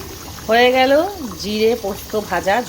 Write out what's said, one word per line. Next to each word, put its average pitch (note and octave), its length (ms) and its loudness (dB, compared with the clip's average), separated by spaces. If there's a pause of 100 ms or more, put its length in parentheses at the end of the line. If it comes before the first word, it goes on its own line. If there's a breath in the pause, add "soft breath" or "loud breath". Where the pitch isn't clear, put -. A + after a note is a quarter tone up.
(480)
হয়ে A#3+ 240 6
গেল C4+ 360 4 (340)
জিরে G#3+ 400 0
পোস্ত G3 380 -6
ভাজা G3 500 0